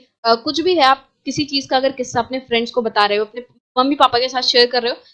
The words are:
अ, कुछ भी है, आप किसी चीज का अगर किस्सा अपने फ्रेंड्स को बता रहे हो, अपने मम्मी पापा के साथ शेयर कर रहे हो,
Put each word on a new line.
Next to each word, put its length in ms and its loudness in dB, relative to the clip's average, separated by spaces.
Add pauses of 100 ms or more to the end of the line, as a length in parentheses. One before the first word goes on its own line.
(260)
अ, 100 4
कुछ 260 -4
भी 140 0
है, 60 2
आप 280 2 (160)
किसी 200 -6
चीज 200 -6
का 120 -2
अगर 140 0
किस्सा 280 -6
अपने 200 -6
फ्रेंड्स 320 -2
को 100 -2
बता 240 0
रहे 120 0
हो, 80 -2
अपने 180 -12 (340)
मम्मी 180 2
पापा 240 2
के 100 -2
साथ 120 -4
शेयर 240 2
कर 180 -2
रहे 80 -2
हो, 60 -8 (160)